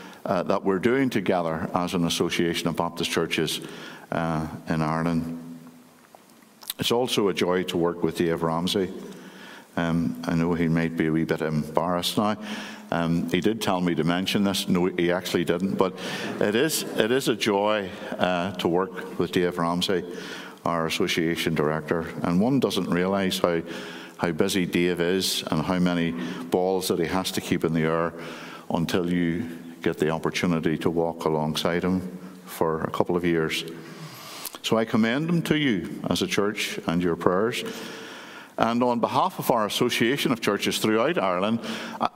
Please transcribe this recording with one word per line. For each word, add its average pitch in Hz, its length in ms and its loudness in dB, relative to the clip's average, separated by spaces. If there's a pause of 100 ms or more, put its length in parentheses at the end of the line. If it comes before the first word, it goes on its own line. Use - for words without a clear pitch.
(240)
uh, 90 200 0
that 95 180 0
we're 95 160 2
doing 123 320 2
together 87 640 0
as 90 200 0
an 85 120 2
association 85 640 0
of 80 80 -4
Baptist 85 340 -2
churches, 82 500 0 (520)
uh, 80 340 0 (220)
in 80 120 0
Ireland. 82 800 -2 (1200)
It's - 140 0
also 120 340 2
a 87 80 2
joy 90 300 2
to 90 120 -4
work 85 280 0
with 80 140 0
Dave 82 260 2
Ramsey. 87 480 0 (840)
Um, 85 480 0
I 82 120 0
know 82 180 2
he 82 140 2
might 82 280 0
be 82 120 2
a 78 40 2
wee 80 120 2
bit 80 180 0
embarrassed 78 760 0
now. 107 200 2 (560)
Um, 85 380 2
he 90 100 2
did 107 200 2
tell 92 200 0
me 85 160 2
to 78 80 2
mention 92 400 2
this. 98 240 0
No, 90 180 4
he 87 240 2
actually 87 340 0
didn't. 87 300 0
But 95 240 2 (400)
it 104 160 2
is, 151 300 2
it 110 260 2
is 135 160 2
a 131 80 2
joy, 101 560 2 (260)
uh, 90 360 0
to - 160 0
work 92 500 -2
with 87 140 -2
Dave 87 260 2
Ramsey, 87 460 0 (580)
our 82 220 0
association 82 720 0
director. 78 460 0 (220)
And 85 160 2
one 127 220 4
doesn't 98 300 0
realise 92 480 0
how, 85 240 2 (560)
how 87 140 0
busy 95 340 2
Dave 87 340 2
is 90 500 2
and 80 120 2
how 92 160 2
many 87 320 4 (400)
balls 92 380 2
that 90 100 2
he 85 80 2
has 92 260 0
to - 80 -2
keep 85 240 0
in 80 80 2
the 80 120 2
air 82 280 2 (560)
until 87 420 0
you 87 380 0 (320)
get 82 160 0
the 78 140 2
opportunity 80 680 0
to 87 120 0
walk 82 340 0
alongside 80 580 0
him 92 360 0 (260)
for 80 380 -2
a - 80 -4
couple 87 260 2
of 87 80 0
years. 82 400 2 (960)
So - 140 2
I 113 80 4
commend 120 460 2
him 170 120 2
to 151 140 4
you 117 540 0
as 90 100 2
a 95 60 0
church - 600 -2
and 87 160 2
your 85 140 2
prayers. 110 480 2 (920)
And 117 240 2
on 120 180 2
behalf 131 380 0
of 147 120 0
our 113 140 4
Association 123 640 2
of 117 120 -2
Churches 101 340 2
throughout 117 400 2
Ireland, 95 440 2 (380)
I, - 180 0